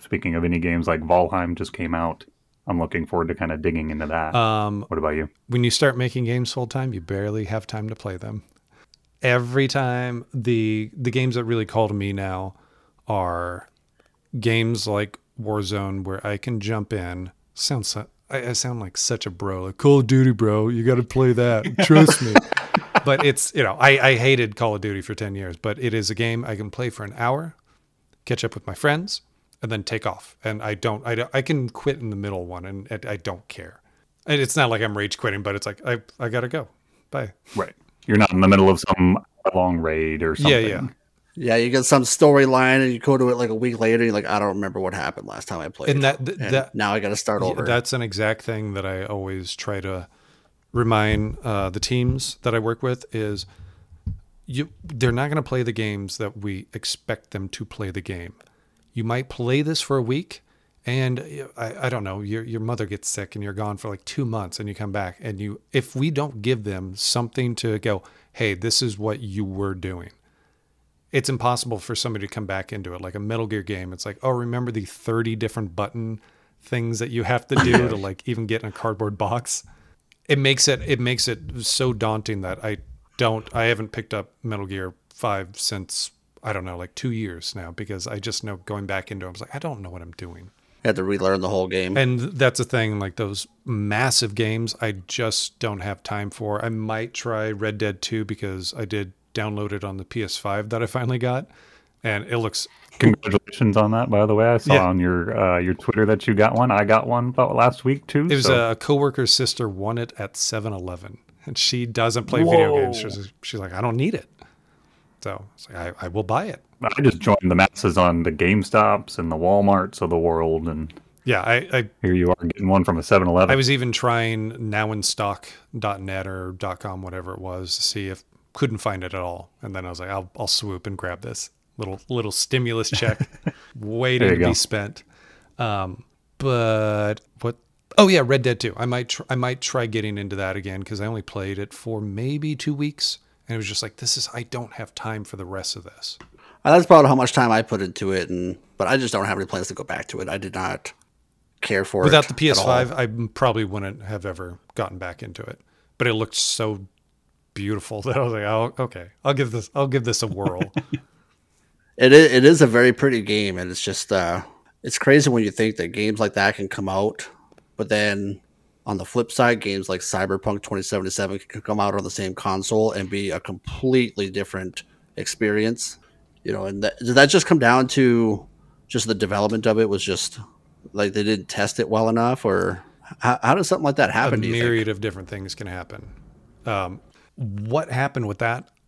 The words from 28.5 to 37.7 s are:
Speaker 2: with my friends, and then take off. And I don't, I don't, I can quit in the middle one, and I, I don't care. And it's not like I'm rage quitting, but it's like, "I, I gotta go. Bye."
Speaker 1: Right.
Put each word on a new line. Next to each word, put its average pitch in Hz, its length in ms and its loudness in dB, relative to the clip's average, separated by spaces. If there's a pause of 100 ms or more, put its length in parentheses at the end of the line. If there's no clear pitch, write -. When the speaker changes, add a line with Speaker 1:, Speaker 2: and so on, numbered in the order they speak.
Speaker 2:
with - 120 -12
my 92 80 -10
friends, 156 480 -2 (400)
and 113 100 -6
then 104 120 -4
take 110 220 -4
off. - 380 -8
And 110 180 -6
I 107 120 -4
don't, 107 320 -4
I 117 80 -2
don't, 117 180 -4
I 135 80 2
can 135 300 -2
quit - 280 -4
in 113 120 -8
the 101 60 -6
middle 98 280 -6
one, 90 220 -12
and 98 260 -12
I, 104 200 -8
I 104 40 -4
don't 92 320 -10
care. - 320 -18 (460)
And 147 120 0
it's 135 160 0
not 135 140 4
like 113 140 0
I'm 104 160 -2
rage 101 180 -4
quitting, 101 260 -4
but 101 120 -2
it's 101 100 -6
like, 101 220 -10
"I, 120 160 -2 (160)
I 120 100 -6
gotta 123 200 -4
go. 143 200 -8 (420)
Bye." 120 220 -8 (240)
Speaker 1:
Right. - 160 -4 (340)